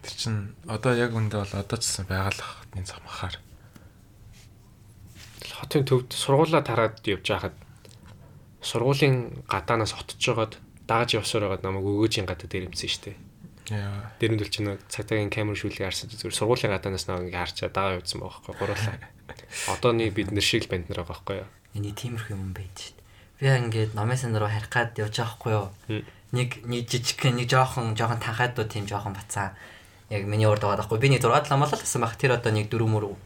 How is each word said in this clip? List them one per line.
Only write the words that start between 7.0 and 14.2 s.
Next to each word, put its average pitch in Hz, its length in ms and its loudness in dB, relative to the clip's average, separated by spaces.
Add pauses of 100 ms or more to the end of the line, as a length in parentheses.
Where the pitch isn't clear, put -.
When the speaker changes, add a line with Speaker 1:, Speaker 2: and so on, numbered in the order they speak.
Speaker 2:
явж 95 240 0
байхад 95 240 -2 (1040)
сургуулийн 131 880 2
гадаанаас 107 480 2
отож - 240 -12
жагаад 113 400 0 (240)
дааж 113 320 2
явсаар 104 320 0
байгаад 95 160 -2
намайг 95 240 0
өгөөжийн 104 400 2
гадаа 92 160 -6
дээр 92 240 -6
юмсан - 240 -6
шүү - 160 -6
дээ. 90 80 -14 (600)
Speaker 1:
Яа. 101 400 -6
Speaker 2:
Дээр 113 160 4